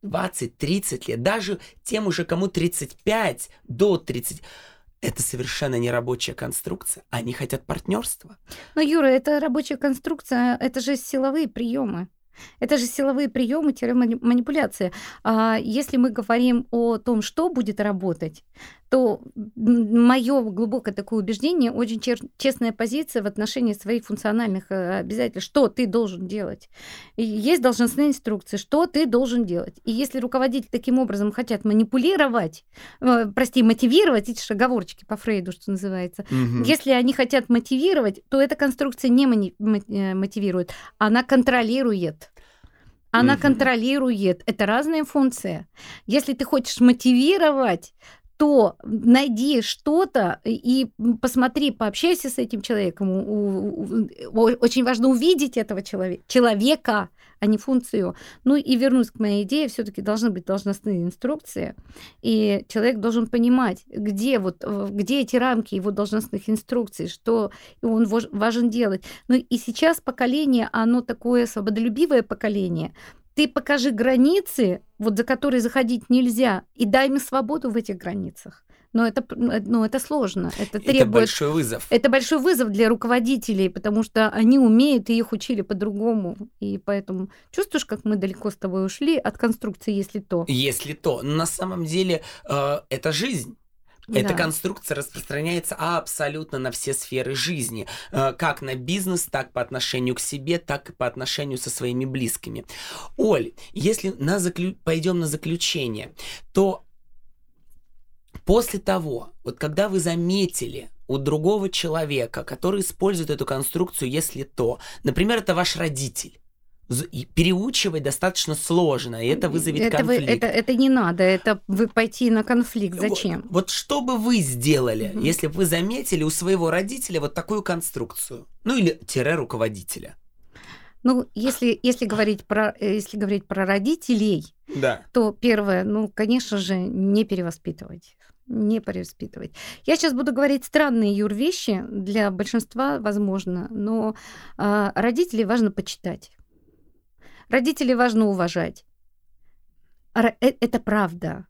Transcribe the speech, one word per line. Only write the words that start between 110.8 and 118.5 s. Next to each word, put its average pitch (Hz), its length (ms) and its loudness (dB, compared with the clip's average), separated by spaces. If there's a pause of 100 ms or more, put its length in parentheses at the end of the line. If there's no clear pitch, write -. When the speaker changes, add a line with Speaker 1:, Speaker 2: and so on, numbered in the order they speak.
Speaker 1:
у 135 120 -2
другого 156 500 0
человека, 147 760 -4
который 196 360 -2
использует 180 500 -2
эту 139 160 -2
конструкцию 139 640 -4
«если 139 320 -4
то», 123 360 -2 (240)
например, 220 360 2
это 202 160 0
ваш 170 220 0
родитель, 139 640 -6 (480)
з-, 123 180 -4
и - 180 -10
переучивать 180 800 0
достаточно 151 520 -2